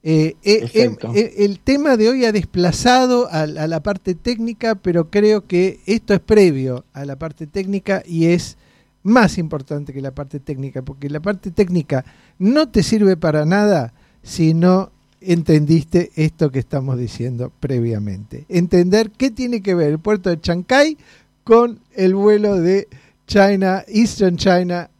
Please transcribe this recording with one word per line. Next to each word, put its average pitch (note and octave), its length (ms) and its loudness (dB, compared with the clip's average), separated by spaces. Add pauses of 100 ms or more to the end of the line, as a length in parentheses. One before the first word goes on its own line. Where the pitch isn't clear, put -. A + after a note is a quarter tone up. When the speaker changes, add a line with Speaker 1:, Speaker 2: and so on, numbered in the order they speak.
Speaker 1:
eh, D#3+ 400 0
eh, G#3 180 2
Speaker 2:
Perfecto. A3 480 -2
Speaker 1:
em, G#3+ 80 -4
eh, A3 220 -2
el G3+ 200 0
tema C#4 380 0
de G#3+ 120 2
hoy B3+ 160 0
ha A3+ 60 0
desplazado A#3+ 960 0
a, D#3+ 120 -4
a D#3 260 -6
la D#3+ 160 -4
parte F#3+ 320 -4
técnica, A3+ 600 -4
pero E3+ 360 -2
creo G#3 340 2
que F3+ 400 -2
esto G#3+ 280 0
es G3 80 2
previo C3+ 720 2
a C#3 100 -12
la C#3 140 -12
parte D#3 300 -12
técnica G3 600 -4
y E3 200 0
es E3+ 300 0 (460)
más G#3+ 340 2
importante D3 560 -8
que C3+ 80 -10
la C3+ 140 -8
parte C#3+ 240 -12
técnica, C3+ 420 -10
porque C#3 280 -12
la D3+ 100 -8
parte F#3+ 320 -6
técnica E3+ 540 -2 (340)
no C4+ 300 2
te G#3+ 120 2
sirve G3 360 2
para D3+ 280 0
nada F#3 480 2 (300)
si D#3+ 320 0
no F#3 340 2 (300)
entendiste E3 960 2
esto D#3 340 -2
que C3 80 -4
estamos C3 400 -4
diciendo A#2+ 640 -8
previamente. A2+ 880 -6
Entender F#3 640 2
qué C4+ 180 -2
tiene A#3+ 320 -6
que F#3 140 -2
ver D3+ 160 0
el D#3 80 -4
puerto G3 320 -2
de D#3+ 100 -4
Chancay C4 560 0 (460)
con A#3 360 4 (160)
el F#3+ 200 2
vuelo G#3 440 2
de F#3+ 280 0 (400)
China, G3 600 2
Eastern G#3 500 0
China F3 520 0 (100)